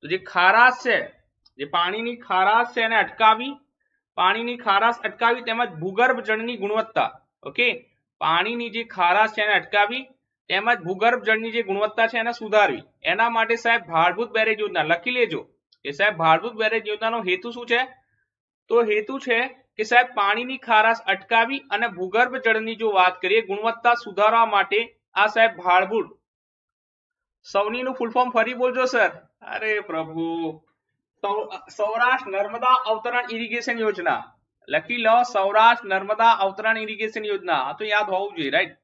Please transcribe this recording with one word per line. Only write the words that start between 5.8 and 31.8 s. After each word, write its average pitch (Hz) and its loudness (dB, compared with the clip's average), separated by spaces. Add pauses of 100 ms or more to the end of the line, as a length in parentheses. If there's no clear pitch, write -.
જળની 226 -4
ગુણવત્તા, 202 -2 (220)
ઓકે, - -4 (280)
પાણીની 208 0
જે 226 -6
ખારાશ 214 2
છે 214 -4
એને 208 2
અટકાવી 208 0 (460)
તેમજ 208 0
ભૂગર્ભ 196 0
જળની 220 0
જે 233 -2
ગુણવત્તા 208 0
છે 233 -2
એને 233 -4
સુધારવી, 202 0 (200)
એના 214 0
માટે 226 0
સાહેબ 233 0
Bharbhut 165 0
બેરેજ 220 0
Yojana 185 -2
લખી 170 0
લેજો 214 0 (400)
કે 139 -8
સાહેબ 190 0
Bharbhut 165 2
બેરેજ 220 -2
યોજનાનો 220 -4
હેતુ 185 -4
શું 240 -14
છે? 240 0 (800)
તો 233 4
હેતુ 214 -2
છે 247 -4 (140)
કે 214 -4
સાહેબ 240 4
પાણીની 240 -2
ખારાશ 226 4
અટકાવી 226 0
અને 226 -4
ભૂગર્ભ 208 -2
જળની 220 0
જો 220 -2
વાત 185 2
કરીએ 214 2
ગુણવત્તા 220 0
સુધારવા 220 2
માટે 208 0 (160)
આ 196 2
સાહેબ 226 4
ભાડભૂત. 185 0 (1200)
સૌનીનું 240 -4
full 233 -6
form 247 0
ફરી 233 0
બોલજો 254 0
sir. 240 2 (320)
અરે 214 -4
પ્રભુ. 160 -6 (580)
સૌ-, 208 -4 (260)
સૌરાષ્ટ્ર 226 0